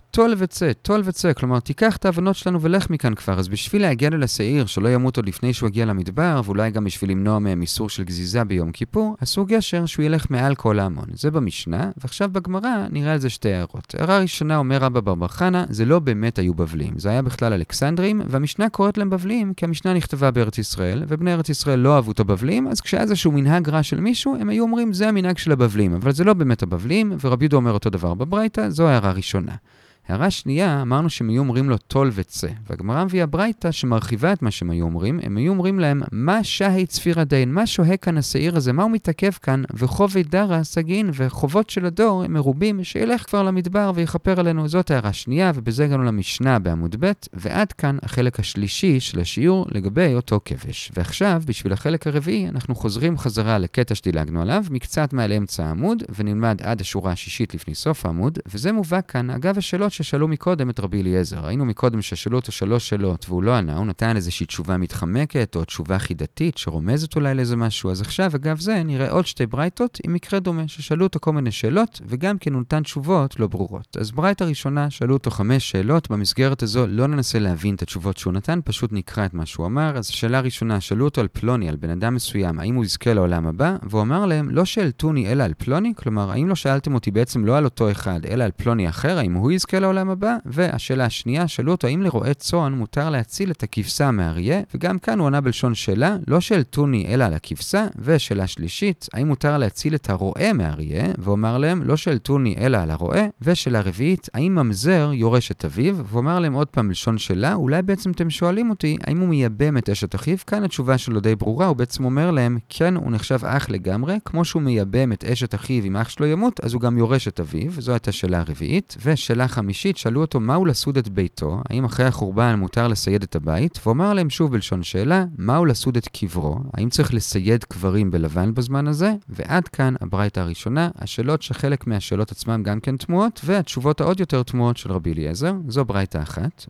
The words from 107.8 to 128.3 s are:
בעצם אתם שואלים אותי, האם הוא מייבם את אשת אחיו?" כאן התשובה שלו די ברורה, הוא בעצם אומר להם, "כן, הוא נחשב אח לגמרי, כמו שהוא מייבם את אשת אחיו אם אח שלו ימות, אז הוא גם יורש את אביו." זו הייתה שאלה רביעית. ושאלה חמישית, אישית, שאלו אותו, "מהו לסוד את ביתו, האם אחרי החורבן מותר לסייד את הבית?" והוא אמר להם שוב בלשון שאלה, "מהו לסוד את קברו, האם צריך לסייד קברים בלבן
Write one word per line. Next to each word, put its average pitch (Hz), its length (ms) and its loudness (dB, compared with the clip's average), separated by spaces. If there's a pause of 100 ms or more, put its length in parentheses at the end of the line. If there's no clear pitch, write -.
בעצם 190 300 0
אתם 170 180 0
שואלים 185 400 0
אותי, 156 280 0 (100)
האם 151 100 0
הוא 185 120 2
מייבם 135 480 2
את 117 120 0
אשת 101 260 -2
אחיו?" 151 220 0 (100)
כאן 208 160 0
התשובה 131 340 0
שלו 117 220 0
די 110 160 2
ברורה, 110 300 0
הוא 175 100 2
בעצם 123 300 -2
אומר 143 260 2
להם, 123 260 2 (120)
"כן, 180 260 0
הוא 143 160 -2
נחשב 117 320 0
אח 135 260 -2
לגמרי, 110 560 -2
כמו 165 200 0
שהוא 160 160 -2
מייבם 120 520 2
את - 120 -6
אשת 117 300 -2
אחיו 120 280 -2
אם 98 140 -2
אח 113 120 -2
שלו - 160 -2
ימות, 190 340 0
אז 113 140 -4
הוא 120 80 -2
גם 120 160 2
יורש 120 300 2
את 98 120 -8
אביו." 85 320 -2
זו 127 200 -6
הייתה 113 200 0
שאלה 90 380 0
רביעית. 80 560 -2
ושאלה 127 420 2
חמישית, 110 220 -2
אישית, 175 280 -2
שאלו 120 240 0
אותו, 151 180 0
"מהו 135 260 2
לסוד 139 320 0
את 113 120 -2
ביתו, 92 600 -2
האם 127 160 0
אחרי 123 200 2
החורבן 113 540 2
מותר 98 280 0
לסייד 101 360 2
את - 120 -6
הבית?" 80 480 0
והוא 110 80 2
אמר 180 220 2
להם 180 160 2
שוב 151 220 0
בלשון 95 320 -2
שאלה, 147 420 2 (120)
"מהו 135 280 2
לסוד 127 320 2
את 110 100 -2
קברו, 80 520 -2 (140)
האם 113 160 0
צריך 139 240 0
לסייד 110 500 0
קברים 95 480 0
בלבן 85 420 0